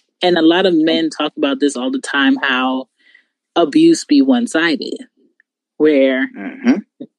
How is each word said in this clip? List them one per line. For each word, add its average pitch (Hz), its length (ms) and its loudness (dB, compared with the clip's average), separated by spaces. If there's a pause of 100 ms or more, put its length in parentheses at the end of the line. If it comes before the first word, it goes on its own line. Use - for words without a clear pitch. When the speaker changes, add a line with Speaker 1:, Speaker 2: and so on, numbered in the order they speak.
(220)
Speaker 1:
And 180 160 2
a 165 40 0
lot 170 240 4
of 180 80 2
men 160 360 0
talk 151 260 -8
about 139 240 -2
this 139 160 0
all 127 160 -6
the 135 80 -6
time, 139 380 -2
how 131 500 -4 (680)
abuse 165 480 2
be 143 160 4
one-sided, 151 720 0 (840)
where 135 580 2
Speaker 2:
Mm-hmm. 104 440 -2 (240)
Speaker 1:
it - 180 -16